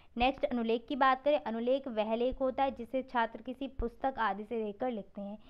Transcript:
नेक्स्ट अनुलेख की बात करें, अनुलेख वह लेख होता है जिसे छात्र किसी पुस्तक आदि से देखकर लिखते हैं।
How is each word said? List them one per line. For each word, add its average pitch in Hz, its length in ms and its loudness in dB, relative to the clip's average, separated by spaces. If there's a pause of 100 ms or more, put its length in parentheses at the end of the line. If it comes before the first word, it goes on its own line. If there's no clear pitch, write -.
(160)
नेक्स्ट 254 280 2
अनुलेख 233 440 0
की 285 80 -2
बात 262 280 4
करें, 285 160 4
अनुलेख 247 480 0
वह 220 260 0
लेख 247 260 0
होता 262 220 0
है 269 80 2
जिसे 247 320 -4
छात्र 233 400 -2
किसी 262 260 -8
पुस्तक 262 500 -4
आदि 208 260 0
से 220 200 -4
देखकर 208 260 -4
लिखते 208 300 -8
हैं। 202 180 -8 (120)